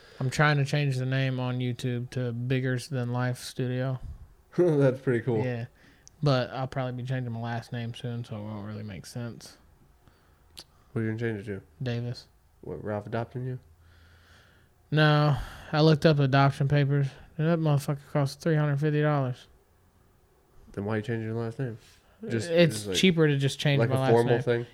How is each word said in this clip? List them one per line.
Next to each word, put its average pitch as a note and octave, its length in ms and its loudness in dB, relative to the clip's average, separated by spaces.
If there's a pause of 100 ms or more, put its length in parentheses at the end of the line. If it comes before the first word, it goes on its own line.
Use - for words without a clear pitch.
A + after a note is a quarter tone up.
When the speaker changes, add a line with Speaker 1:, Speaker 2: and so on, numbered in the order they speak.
(220)
Speaker 1:
I'm C3 80 -2
trying D3+ 300 2
to C#3 60 2
change C#3+ 300 0
the B2+ 100 -4
name C3 360 -2
on B2+ 180 -4
YouTube B2 520 -4
to B2 200 -4
Biggers B2+ 560 -2
Than B2 240 -4
Life B2 280 -2
Studio. B2+ 600 -4 (280)
Speaker 2:
<laughs> - 300 -20
That's C#3+ 440 4
pretty A#2+ 240 0
cool. C3 180 0
Speaker 1:
Yeah. A#2+ 220 -4 (580)
But B2+ 280 2
I'll B2+ 160 -4
probably B2+ 340 -6
be - 40 -8
changing B2+ 280 -4
my A2+ 80 -8
last A#2 320 -8
name A#2+ 200 -6
soon, A#2+ 300 -8
so A2 140 -12
it G#2 60 -10
won't G#2+ 220 -10
really G#2+ 180 -10
make G#2 220 -12
sense. - 520 -12 (1400)
Speaker 2:
What A#2 80 -4
are A2 40 -2
you A2 60 -2
gonna A2 100 -6
change A2+ 260 -4
it G#2 60 -4
to? F#2+ 80 -10 (200)
Speaker 1:
Davis. A#2+ 440 -6 (340)
Speaker 2:
What, - 240 -12
Ralph G#2 240 -6
adopting A#2 380 -6
you? B2+ 140 -8 (1300)
Speaker 1:
No. D3+ 460 4 (340)
I D3+ 80 2
looked D#3 260 6
up D#3 140 4
adoption C#3 480 4
papers, C#3+ 400 2 (300)
and D#3 100 0
that E3+ 120 2
motherfucker C#3+ 400 0 (120)
costs C#3 320 0
three D#3+ 140 2
hundred D3 240 2
fifty D3 200 2
dollars. C#3+ 460 0 (1300)
Speaker 2:
Then G2+ 100 -8
why A2 120 -4
are - 20 0
you G#2+ 60 -2
changing A2+ 240 -4
your A2 80 -4
last A2+ 240 -6
name? A#2 180 -6 (500)
Just, A#2 240 -2
Speaker 1:
It's E3+ 240 6
Speaker 2:
just, G#2 120 -8
like, F#3+ 100 -2
Speaker 1:
cheaper E3 280 6
to C#3+ 120 4
just C#3 200 0
change C#3 220 2
Speaker 2:
like B2 100 4
Speaker 1:
my C3 60 0
Speaker 2:
a C3 40 2
Speaker 1:
last C3 120 2
Speaker 2:
formal A#2+ 220 6
Speaker 1:
name. A#2 100 2
Speaker 2:
thing? A#2+ 300 0